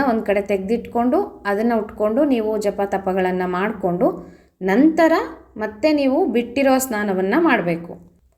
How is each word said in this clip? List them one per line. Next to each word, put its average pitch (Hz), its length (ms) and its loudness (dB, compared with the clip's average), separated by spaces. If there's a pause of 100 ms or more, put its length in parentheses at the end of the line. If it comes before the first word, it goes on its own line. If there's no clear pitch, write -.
ಒಂದ್ 220 160 -2
ಕಡೆ 202 160 0
ತೆಗ್ದಿಟ್ಕೊಂಡು 233 1040 -2
ಅದನ್ನ 220 300 0
ಉಟ್ಕೊಂಡು 214 480 0
ನೀವು 220 320 0
ಜಪ 208 280 -2
ತಪಗಳನ್ನ 185 600 -2
ಮಾಡ್ಕೊಂಡು 190 880 -2 (260)
ನಂತರ 302 500 4 (460)
ಮತ್ತೆ 214 360 0
ನೀವು 285 320 2
ಬಿಟ್ಟಿರೋ 262 520 2
ಸ್ನಾನವನ್ನ 202 600 -2
ಮಾಡ್ಬೇಕು. 175 760 0 (260)